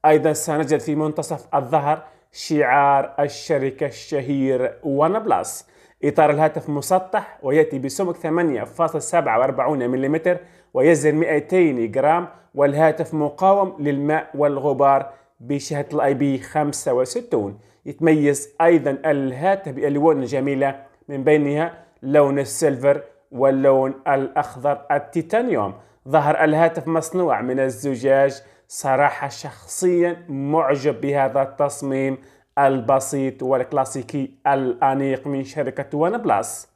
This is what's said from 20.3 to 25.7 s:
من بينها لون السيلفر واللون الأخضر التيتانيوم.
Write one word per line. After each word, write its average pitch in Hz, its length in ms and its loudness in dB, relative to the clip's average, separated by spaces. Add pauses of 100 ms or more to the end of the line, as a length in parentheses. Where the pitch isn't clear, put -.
من 139 140 -8
بينها 151 500 2 (300)
لون 139 360 4
السيلفر 143 640 0 (300)
واللون 135 600 2 (140)
الأخضر 139 680 -2 (140)
التيتانيوم. 156 840 -2 (340)